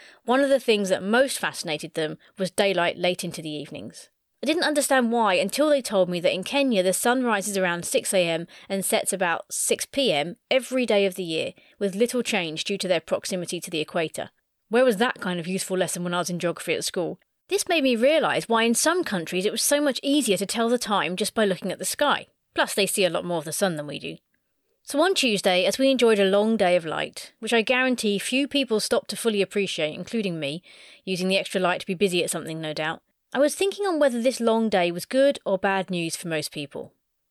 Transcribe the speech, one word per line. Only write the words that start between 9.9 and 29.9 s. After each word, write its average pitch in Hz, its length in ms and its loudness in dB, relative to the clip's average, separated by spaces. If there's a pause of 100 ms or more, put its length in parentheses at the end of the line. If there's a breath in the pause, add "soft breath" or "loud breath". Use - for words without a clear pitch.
M 151 240 -2 (140)
every 254 340 0
day 208 220 4
of 185 80 -2
the 190 100 -6
year, 160 300 -4 (240 soft breath)
with 196 160 -2
little 233 280 0
change 165 400 -2
due 202 140 -4
to 190 100 -6
their 175 140 2
proximity 180 600 -4
to 185 100 -12
the 165 100 -2
equator. 160 500 -6 (380)
Where 233 160 4
was 226 140 4
that 240 220 0
kind 180 200 -4
of 160 80 -8
useful 185 300 -4
lesson 180 260 -2
when 175 80 -4
I 175 60 0
was 175 100 -2
in 175 100 -4
geography 165 360 -2
at - 100 -4
school? 170 340 -6 (300)
This 403 180 -2
made 330 160 0
me 254 140 2
realise 214 500 2
why 226 180 2
in 233 100 4
some 330 300 2
countries 180 420 -4
it - 60 -2
was 226 100 -4
so 294 180 2
much 285 220 0
easier 277 340 2
to 196 100 -2
tell 226 220 0
the 240 100 2
time 180 380 -2
just 208 180 -4
by 220 120 2
looking 185 260 -2
at - 60 -10
the - 80 -8
sky. - 400 0 (280)
Plus, 294 200 0
they 196 120 2
see 190 200 2
a 170 40 2
lot 170 140 -2
more 175 140 -2
of 143 80 -6
the 160 60 -8
sun 185 240 0
than 147 100 -8
we 147 120 -10
do. 160 200 -12 (640)
So - 180 0
on 370 140 4
Tuesday, 196 500 2
as 277 140 0
we 269 120 4
enjoyed 226 280 4
a 202 60 4
long 208 340 4
day 180 180 4
of 170 80 0
light, 151 540 -8
which 220 160 -4
I 226 80 4
guarantee 247 560 0
few 269 280 -2
people 240 340 0
stopped - 300 -2
to 196 60 -8
fully 214 240 0
appreciate, 180 540 -2